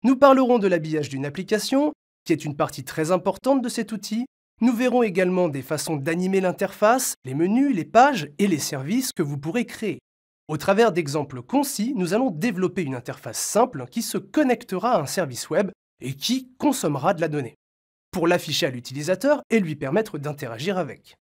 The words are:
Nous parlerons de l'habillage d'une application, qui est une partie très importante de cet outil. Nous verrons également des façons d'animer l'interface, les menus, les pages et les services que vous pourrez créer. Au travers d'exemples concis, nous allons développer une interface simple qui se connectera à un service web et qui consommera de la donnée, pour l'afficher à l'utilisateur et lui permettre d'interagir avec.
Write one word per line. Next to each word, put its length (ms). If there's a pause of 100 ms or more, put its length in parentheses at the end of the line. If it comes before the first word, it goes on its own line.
Nous 120
parlerons 440
de 80
l'habillage 420
d'une 160
application, 680 (320)
qui 80
est 140
une 100
partie 280
très 260
importante 540
de 40
cet 240
outil. 360 (340)
Nous 100
verrons 300
également 480
des 140
façons 320
d'animer 440
l'interface, 760 (100)
les 80
menus, 420
les 80
pages 540
et 100
les 120
services 520
que 120
vous 160
pourrez 260
créer. 320 (520)
Au 80
travers 340
d'exemples 500
concis, 540
nous 180
allons 160
développer 540
une 100
interface 460
simple 500
qui 140
se 160
connectera 720
à 80
un 60
service 420
web 220 (280)
et 140
qui 460
consommera 560
de 60
la 60
donnée, 280 (560)
pour 160
l'afficher 400
à 40
l'utilisateur 800
et 100
lui 160
permettre 440
d'interagir 580
avec. 460